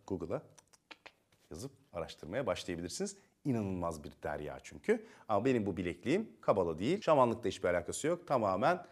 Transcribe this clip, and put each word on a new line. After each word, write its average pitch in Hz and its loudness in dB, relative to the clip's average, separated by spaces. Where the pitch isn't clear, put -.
Google'a 95 -4
yazıp 98 -10
araştırmaya 85 -6
başlayabilirsiniz. 90 -4
İnanılmaz 90 -2
bir - -12
derya 73 -6
çünkü. 214 -2
Ama 104 4
benim 120 4
bu 92 -2
bilekliğim 113 0
Kabala 87 2
değil. 147 0
Şamanlıkla 117 4
hiçbir - -2
alakası 87 0
yok. 170 -2
Tamamen 120 2